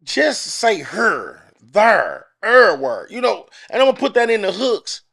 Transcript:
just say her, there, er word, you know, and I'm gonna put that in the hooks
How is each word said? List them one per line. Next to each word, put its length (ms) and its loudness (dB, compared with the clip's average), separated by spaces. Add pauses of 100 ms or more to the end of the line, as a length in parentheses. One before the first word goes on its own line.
just 400 -2
say 360 -2
her, 640 -4 (180)
there, 640 0 (160)
er 340 6
word, 340 -6
you 100 -10
know, 260 -4 (220)
and 120 -2
I'm 60 6
gonna 120 0
put 160 -2
that 140 2
in 120 0
the 100 -4
hooks 500 -6 (120)